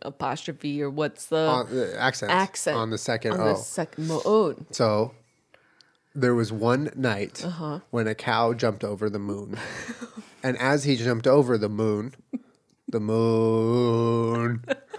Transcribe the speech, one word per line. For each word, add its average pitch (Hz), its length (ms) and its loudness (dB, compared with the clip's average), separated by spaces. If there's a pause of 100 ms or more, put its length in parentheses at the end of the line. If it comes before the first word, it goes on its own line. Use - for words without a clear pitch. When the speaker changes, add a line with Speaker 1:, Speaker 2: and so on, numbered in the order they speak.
Speaker 1:
apostrophe 143 800 -6
or 139 80 -2
what's 147 360 -4
the 160 200 2
Speaker 2:
On 127 280 2
the 107 260 -2
accent 123 320 0
Speaker 1:
accent 185 440 0
Speaker 2:
on 113 140 0
the 110 80 -4
second 113 360 -2
Speaker 1:
on - 40 -2
the 107 140 4
Speaker 2:
O. - 20 4
Speaker 1:
second 156 540 -6
moon? 170 640 2
Speaker 2:
So, 110 420 2 (1000)
there 123 200 4
was 113 180 2
one 120 440 2
night 107 480 -2
Speaker 1:
Uh-huh. 160 360 -6 (100)
Speaker 2:
when 113 180 0
a 110 60 -2
cow 117 400 0
jumped 113 280 -2
over 104 260 -4
the 104 120 -4
moon. 101 420 -8
Speaker 1:
<laughs> - 60 -12 (720)
Speaker 2:
And 127 160 0
as 135 260 2
he 143 120 4
jumped 117 300 0
over 131 320 6
the 104 100 0
moon, 107 460 -2 (720)
the 113 120 -4
moon 117 1600 2 (340)